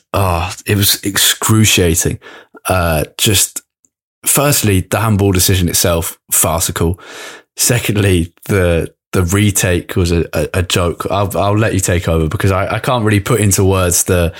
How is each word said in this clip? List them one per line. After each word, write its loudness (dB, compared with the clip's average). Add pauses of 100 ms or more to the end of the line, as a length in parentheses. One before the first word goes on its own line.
(140)
oh, -2 (120)
it 0
was 0
excruciating. 0 (480)
Uh, 0 (120)
just, -2 (640)
firstly, 2
the -4
handball 2
decision 0
itself, -2 (120)
farcical. -2 (580)
Secondly, 0 (120)
the, 0 (180)
the 2
retake 0
was 0
a, 0
a, -2
a 0
joke. -2
I'll, -2
I'll 0
let 0
you 0
take 0
over 0
because 0
I, -2
I -4
can't -2
really 2
put 0
into 2
words 2
the, 0